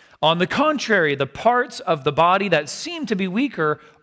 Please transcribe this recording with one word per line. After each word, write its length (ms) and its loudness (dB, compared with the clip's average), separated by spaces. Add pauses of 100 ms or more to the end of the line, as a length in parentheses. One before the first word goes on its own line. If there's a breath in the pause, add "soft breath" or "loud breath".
(200 soft breath)
On 180 2
the 80 2
contrary, 680 0
the 120 -2
parts 540 0
of 240 -2
the 80 0
body 360 2
that 200 0
seem 380 -8
to 80 -4
be 140 -2
weaker 520 -2 (220 loud breath)